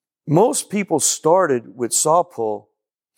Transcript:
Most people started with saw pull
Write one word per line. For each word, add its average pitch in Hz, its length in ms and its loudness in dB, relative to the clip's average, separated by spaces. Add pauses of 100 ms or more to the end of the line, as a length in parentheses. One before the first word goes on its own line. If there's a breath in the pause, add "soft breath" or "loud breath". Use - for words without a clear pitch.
(280)
Most 208 420 0
people 185 300 -2
started 151 760 0
with 120 160 -6
saw 160 300 0
pull 110 480 -8 (480)